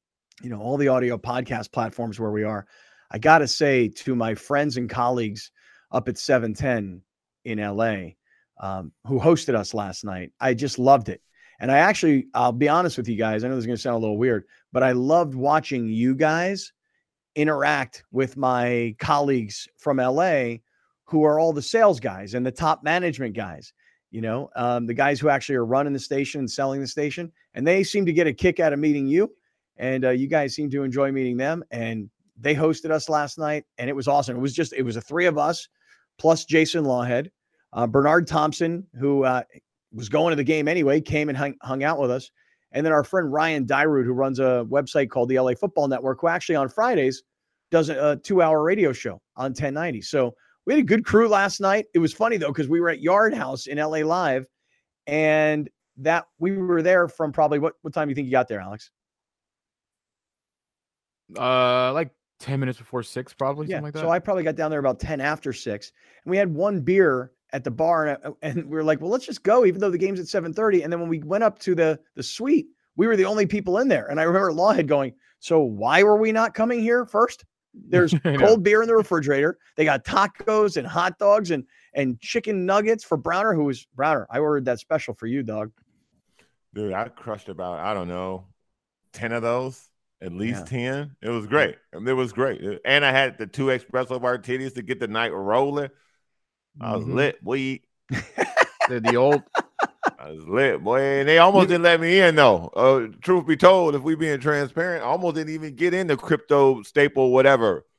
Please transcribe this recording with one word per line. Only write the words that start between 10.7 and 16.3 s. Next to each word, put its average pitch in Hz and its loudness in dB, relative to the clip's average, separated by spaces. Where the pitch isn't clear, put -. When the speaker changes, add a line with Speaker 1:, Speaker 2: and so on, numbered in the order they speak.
Speaker 1:
loved 127 4
it. - -12
And 123 -2
I 139 4
actually, 160 2
I'll 123 2
be 123 0
honest 165 0
with 117 -6
you 117 -4
guys, 110 -2
I - -4
know 131 -4
this 127 -4
is 113 -6
gonna 120 -4
sound 120 -4
a 117 -4
little 107 -2
weird, 117 0
but 127 2
I 131 4
loved 139 2
watching 135 -2
you 117 0
guys 165 -2